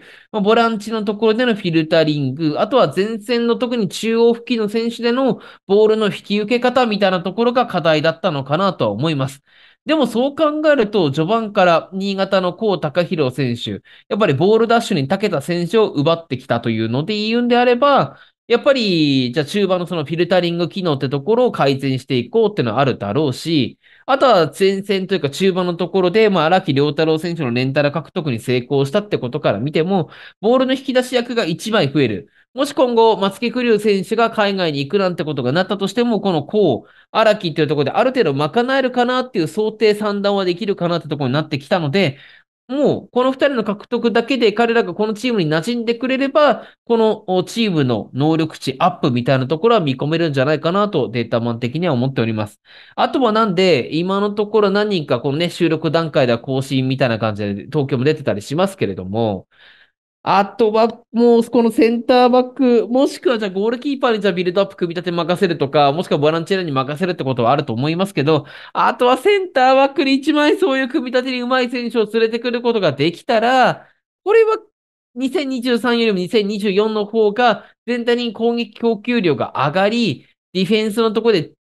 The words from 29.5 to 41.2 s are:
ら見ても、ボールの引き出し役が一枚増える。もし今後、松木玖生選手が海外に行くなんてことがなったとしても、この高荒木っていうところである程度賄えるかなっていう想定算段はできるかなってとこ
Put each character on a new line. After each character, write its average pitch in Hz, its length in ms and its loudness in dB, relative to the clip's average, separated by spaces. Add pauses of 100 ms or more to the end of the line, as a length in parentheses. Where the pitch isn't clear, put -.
ら 101 80 -2
見 143 120 -4
て 160 100 0
も、 180 280 -2 (320)
ボ 220 140 2
ー - 20 4
ル 262 80 2
の 262 80 0
引 262 100 -10
き 262 80 -6
出 254 100 2
し 247 120 -6
役 240 200 -2
が 226 120 0
一 170 240 -4
枚 180 200 2
増 151 120 0
え 123 60 2
る。 98 200 -6 (240)
も 269 140 -2
し 285 80 -10
今 247 200 2
後、 226 220 6
松 196 240 -4
木 233 100 -2
玖 240 280 0
生 - 0 -
選 202 260 0
手 226 100 -4
が 226 160 2
海 202 240 0
外 175 200 -2
に 139 60 -2
行 139 100 -6
く 202 80 0
な 190 100 2
ん 175 80 -4
て 165 80 -4
こ 151 100 -4
と 139 80 -4
が 123 100 0
な 175 100 2
っ 185 40 0
た 196 120 -4
と 196 100 -4
し 196 60 -8
て 240 100 0
も、 233 160 0
こ 196 120 -2
の 151 100 0
高 180 420 0 (280)
荒 220 240 4
木 190 120 -6
っ 147 60 -6
て 165 80 0
い - 20 4
う - 20 -4
と 147 100 -2
こ 147 40 -2
ろ 143 60 2
で 127 60 -2
あ 220 120 2
る 262 60 2
程 254 140 0
度 143 100 0
賄 233 440 0
え 269 40 0
る 254 80 0
か 247 160 0
な 254 140 -2
っ 254 100 -6
て - 80 -4
い 170 40 0
う 156 60 -2
想 214 240 -2
定 214 220 2
算 208 260 -4
段 202 160 0
は 196 80 0
で 180 100 0
き 175 120 -6
る 196 100 -2
か 175 120 -2
な 170 100 0
っ 160 40 -6
て 147 60 -14
と 147 80 -4
こ 143 80 -4